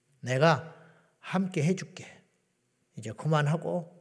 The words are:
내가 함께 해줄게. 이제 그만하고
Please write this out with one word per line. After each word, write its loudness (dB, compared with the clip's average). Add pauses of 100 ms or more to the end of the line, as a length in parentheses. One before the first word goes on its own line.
(200)
내가 2 (440)
함께 -2
해줄게. -4 (760)
이제 -10
그만하고 0